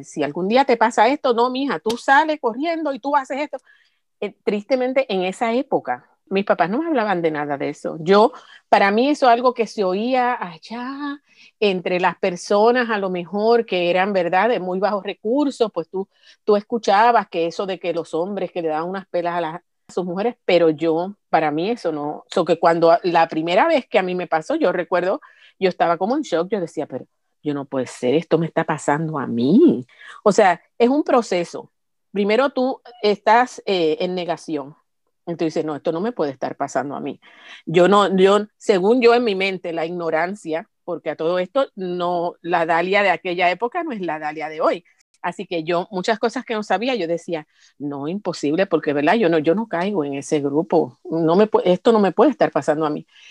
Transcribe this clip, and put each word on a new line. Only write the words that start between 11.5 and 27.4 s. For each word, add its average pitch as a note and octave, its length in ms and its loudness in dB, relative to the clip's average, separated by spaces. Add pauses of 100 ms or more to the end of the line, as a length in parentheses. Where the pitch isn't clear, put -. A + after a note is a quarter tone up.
entre F#3 420 0
las F#3 180 0
personas, G#3+ 720 2
a A3 80 -2
lo G3 120 -4
mejor, G#3 560 0
que F3 240 0
eran, F#3 220 0
¿verdad?, F#3 380 2
de G#3 100 -2
muy F3+ 180 -4
bajos G3+ 260 -2
recursos, A#3 680 -2
pues D#3+ 160 -6
tú, F#3+ 200 -8 (360)
tú G#3 120 4
escuchabas A3 720 2
que E3 180 -2
eso F3+ 200 -6
de F#3 140 -6
que E3+ 140 -2
los D#3+ 200 -6
hombres G3 380 -4
que F3+ 100 -4
le D#3+ 60 -2
daban D#3 200 -2
unas F3+ 200 -8
pelas F3 280 -4
a F3 40 -2
las, D#3+ 140 -4
a F3 80 -14 (300)
sus F#3 120 -4
mujeres, G3 400 -4
pero E3+ 260 6
yo, E3 460 -2 (140)
para D#3+ 200 2
mí D#3+ 200 -2
eso A3+ 200 -4
no, D3 400 -8
so F#3 140 0
que E3 140 2
cuando E3+ 440 6
la E3+ 260 4
primera E3+ 380 2
vez D#4 220 2
que A3+ 100 0
a F#3+ 40 4
mí F#3 120 -4
me F3+ 140 -4
pasó, D#3+ 280 -2
yo C#4+ 160 2
recuerdo, F3+ 480 -2 (380)
yo F#3+ 100 2
estaba E3+ 300 2
como G#3+ 180 0
en D#4 60 -2
shock, F3+ 280 -2
yo G#3 100 -2
decía, D#3+ 260 -6
"Pero B2+ 200 -10 (360)